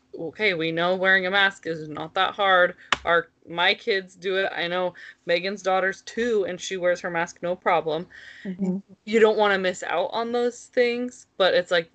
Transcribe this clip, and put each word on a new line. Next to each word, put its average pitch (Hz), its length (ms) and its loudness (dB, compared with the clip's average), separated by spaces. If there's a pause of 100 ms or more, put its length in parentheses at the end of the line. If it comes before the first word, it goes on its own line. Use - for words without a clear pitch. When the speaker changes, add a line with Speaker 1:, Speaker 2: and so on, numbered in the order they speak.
(180)
Speaker 1:
okay, 180 360 -2
we 160 180 -2
know 175 240 0
wearing 190 300 2
a 185 60 -2
mask 196 360 0
is 156 220 -8
not 156 240 -10
that 185 200 0
hard. 185 420 4 (280)
Our, 170 240 2 (220)
my 175 240 2
kids 196 420 -4
do 185 220 -4
it. 190 180 -2
I 170 100 -4
know 180 280 -2 (320)
Megan's 180 360 -2
daughter's 185 420 0
two, 226 440 -2
and 180 120 -8
she - 180 -8
wears 175 240 0
her 190 80 -6
mask 170 320 -4
no 175 120 -4
problem. 165 540 0 (380)
Speaker 2:
Mm-hmm. 185 320 -4 (260)
Speaker 1:
You 214 160 2
don't 214 180 6
wanna 202 220 2
miss 185 240 -2
out 175 300 -2
on 233 180 -4
those 240 360 -4
things, 240 680 -2
but 185 180 4
it's 180 160 2
like 170 260 0